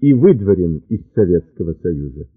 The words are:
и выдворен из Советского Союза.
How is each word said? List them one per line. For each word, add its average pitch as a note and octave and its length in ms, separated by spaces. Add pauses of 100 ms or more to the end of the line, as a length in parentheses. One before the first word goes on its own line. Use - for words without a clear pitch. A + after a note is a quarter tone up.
и C#3+ 120
выдворен G2+ 760
из G2+ 260
Советского F2 600
Союза. D2 640